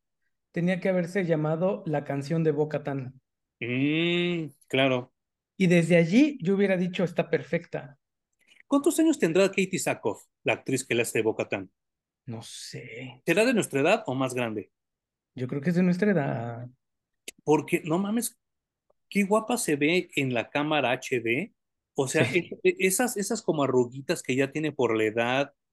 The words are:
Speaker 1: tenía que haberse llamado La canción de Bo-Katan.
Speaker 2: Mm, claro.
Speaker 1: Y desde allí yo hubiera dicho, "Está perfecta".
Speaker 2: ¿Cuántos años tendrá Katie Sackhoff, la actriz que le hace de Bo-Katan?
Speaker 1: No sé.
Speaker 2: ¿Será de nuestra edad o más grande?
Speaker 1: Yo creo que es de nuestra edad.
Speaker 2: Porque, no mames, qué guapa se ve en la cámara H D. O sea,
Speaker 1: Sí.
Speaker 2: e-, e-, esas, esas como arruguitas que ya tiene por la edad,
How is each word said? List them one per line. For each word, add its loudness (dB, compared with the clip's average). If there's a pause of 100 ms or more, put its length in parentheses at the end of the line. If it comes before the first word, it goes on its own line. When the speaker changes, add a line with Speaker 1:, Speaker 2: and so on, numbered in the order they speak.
(520)
Speaker 1:
tenía 0
que -2
haberse 0
llamado 0
La -2
canción -2
de 2
Bo-Katan. -4 (400)
Speaker 2:
Mm, 0 (180)
claro. 0 (440)
Speaker 1:
Y 4
desde 6
allí 4
yo 2
hubiera 2
dicho, -2
"Está -2
perfecta". -6 (720)
Speaker 2:
¿Cuántos 2
años 4
tendrá 4
Katie -2
Sackhoff, -4 (200)
la 2
actriz -4
que -2
le 2
hace -2
de 0
Bo-Katan? -4 (640)
Speaker 1:
No -12 (120)
sé. -16 (380)
Speaker 2:
¿Será 2
de 2
nuestra 0
edad 2
o -4
más -2
grande? -6 (640)
Speaker 1:
Yo -8
creo -4
que -2
es 0
de 4
nuestra 2
edad. -4 (760)
Speaker 2:
Porque, 0
no 0
mames, -4 (720)
qué 0
guapa 0
se 0
ve 2
en 0
la -2
cámara 0
H -4
D. -2 (420)
O 0
sea, 2
Speaker 1:
Sí. -2
Speaker 2:
e-, -2
e-, 2
esas, 0
esas -4
como -2
arruguitas -2
que -4
ya 0
tiene -4
por 0
la 2
edad, 0 (180)